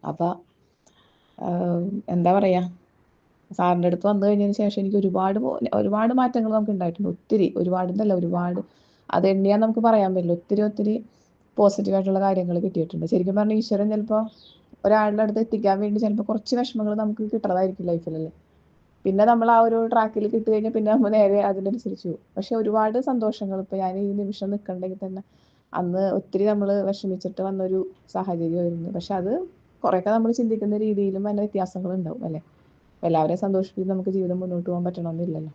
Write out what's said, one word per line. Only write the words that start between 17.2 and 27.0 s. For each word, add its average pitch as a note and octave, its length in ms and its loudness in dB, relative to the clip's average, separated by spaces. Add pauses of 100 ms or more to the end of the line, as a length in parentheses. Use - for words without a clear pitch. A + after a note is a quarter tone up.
കിട്ടുന്നതായിരിക്കും F#3+ 580 -2
ലൈഫിലല്ലേ. E3 400 -4 (760)
പിന്നെ G3 260 4
നമ്മൾ A3+ 240 4
ആ A3+ 120 8
ഒരു A3+ 120 2 (140)
ട്രാക്കിൽ A3 400 2
കിട്ടി A3 200 0
കഴിഞ്ഞാൽ G#3+ 240 0
പിന്നെ G#3+ 160 0
നമ്മൾ A3 240 4
നേരെ G3+ 220 6 (100)
അതിനനുസരിച്ച് G3 600 -4
പോകും. - 120 -6 (160)
പക്ഷേ G3 240 -6
ഒരുപാട് G#3+ 360 0 (120)
സന്തോഷങ്ങൾ G#3+ 560 -2
ഇപ്പോൾ F#3+ 180 -6
ഞാൻ F#3 180 -2
ഈ G3+ 80 -2 (120)
നിമിഷം G3+ 340 -6
നിൽക്കണമെങ്കിൽ F#3 500 -8
തന്നെ F#3+ 180 -10 (500)
അന്ന് F3+ 300 -2 (160)
ഒത്തിരി F#3+ 320 -2
നമ്മൾ G3+ 180 0 (200)
വിഷമിച്ചിട്ട് F#3 600 -6